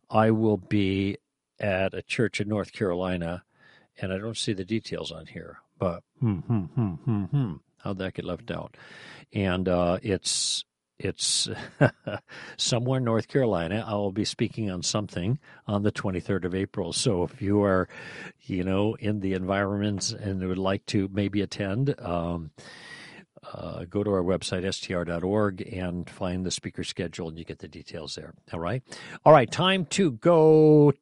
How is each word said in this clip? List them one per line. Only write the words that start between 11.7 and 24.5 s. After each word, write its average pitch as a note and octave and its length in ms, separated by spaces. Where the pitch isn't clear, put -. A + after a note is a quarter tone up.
<laughs> - 100
somewhere B2+ 420
in C3 40
North A2+ 240
Carolina. G2+ 580
I A2 100
will G2+ 180
be G#2 100
speaking G#2+ 480
on F2+ 120
something G#2 540
on G#2 160
the G#2+ 80
twenty-third F#2 540
of F2+ 100
April. F#2+ 380
So F#2 300
if - 180
you G2+ 220
are, F#2 260
you F2+ 200
know, G2 320
in G#2+ 240
the F#2+ 140
environments G2+ 800
and G2 340
would F#2 100
like F#2+ 300
to G2 240
maybe G2+ 300
attend, G#2+ 580
um, E2+ 520
uh, E2+ 380
go G2+ 120
to G#2 100
our F#2 120
website, F2+ 400